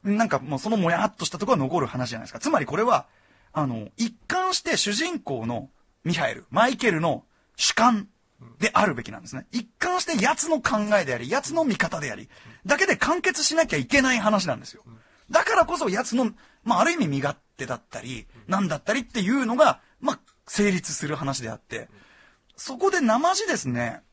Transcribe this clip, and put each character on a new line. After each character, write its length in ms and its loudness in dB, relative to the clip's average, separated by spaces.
な 220 2
ん 40 -4
か 100 0
も 180 -4
う 20 -2
そ 120 -4
の 60 2
も 140 2
や 140 0
っ 100 0
と 100 -8
し 60 -2
た 80 -12
と 80 -2
こ 60 2
ろ 60 2
が 60 0
残 160 0
る 60 0
話 240 -6
じ 60 -8
ゃ 20 -8
な 60 -12
い 0 -
で 40 -16
す 40 -18
か。 80 -12
つ 100 -2
ま 80 4
り 80 0
こ 100 -6
れ 60 2
は、 240 2
あ 140 -2
の、 300 -6
一 180 -2
貫 280 0
し 80 -2
て 140 -2
主 160 0
人 260 -2
公 280 -6
の 220 -6
ミ 100 0
ハ 140 0
エ 60 -4
ル、 160 -16
マ 180 4
イ 80 -2
ケ 140 2
ル 100 2
の 240 -2
主 180 0
観 340 2
で 140 2
あ 120 4
る 100 2
べ 80 -8
き 100 -12
な 60 -12
ん 40 -18
で 60 -18
す 80 -12
ね。 160 -12
一 160 -6
貫 220 0
し 40 -2
て 180 0
奴 260 2
の 120 2
考 180 0
え 40 0
で 100 -2
あ 40 -4
り、 100 -8
奴 260 -2
の 100 2
見 120 0
方 240 -2
で 100 -6
あ 60 -8
り、 120 -16
だ 100 4
け 100 0
で 100 2
完 240 0
結 240 0
し 100 0
な 120 2
き 80 -4
ゃ 20 0
い 100 -2
け 160 4
な 120 2
い 40 0
話 300 2
な 60 -2
ん 60 -12
で 60 -18
す 60 -18
よ。 100 -20
だ 140 4
か 100 2
ら 100 6
こ 120 -4
そ 120 0
奴 280 -2
の、 160 2
ま 120 2
あ、 40 4
あ 40 6
る 80 2
意 40 0
味 120 0
身 100 -2
勝 200 -4
手 100 -8
だ 100 -6
っ 120 -14
た 120 -12
り、 260 -12
な 140 0
ん 80 0
だ 80 -2
っ 60 -10
た 120 0
り 60 0
っ 40 -6
て 160 -6
い 100 0
う 160 2
の 80 -2
が、 260 4
ま 140 -2
あ、 60 -18
成 260 2
立 200 -2
す 140 -4
る 80 -4
話 280 -6
で 80 -8
あ 40 -8
っ 60 -18
て、 280 -12
そ 200 -10
こ 140 2
で 100 2
生 340 4
地 120 -2
で 100 0
す 120 -4
ね 320 -4